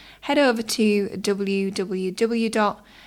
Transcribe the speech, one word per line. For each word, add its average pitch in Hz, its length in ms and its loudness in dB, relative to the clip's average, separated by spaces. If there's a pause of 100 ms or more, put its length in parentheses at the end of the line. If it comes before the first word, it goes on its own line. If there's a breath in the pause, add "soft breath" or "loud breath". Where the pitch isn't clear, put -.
(220 loud breath)
head 294 160 0
over 247 240 2
to 214 480 2
w 196 600 -2
w 185 400 -4
w 226 380 0
dot 214 340 0 (240 loud breath)